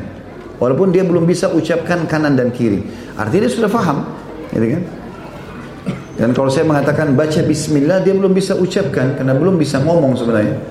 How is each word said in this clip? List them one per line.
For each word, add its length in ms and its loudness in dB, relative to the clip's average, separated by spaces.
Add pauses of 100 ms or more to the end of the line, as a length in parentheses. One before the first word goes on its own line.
(600)
Walaupun 320 2
dia 80 4
belum 240 2
bisa 240 2
ucapkan 560 0
kanan 320 2
dan 160 2
kiri. 320 0 (320)
Artinya 320 0
dia 40 -2
sudah 200 0
faham, 320 0 (480)
gitu 160 2
kan? 140 -2 (1400)
Dan 160 2
kalau 160 2
saya 160 2
mengatakan, 500 2
"Baca 240 2
bismillah," 640 2
dia 80 4
belum 240 4
bisa 160 0
ucapkan, 640 0
karena 160 0
belum 240 2
bisa 240 0
ngomong 320 4
sebenarnya. 580 0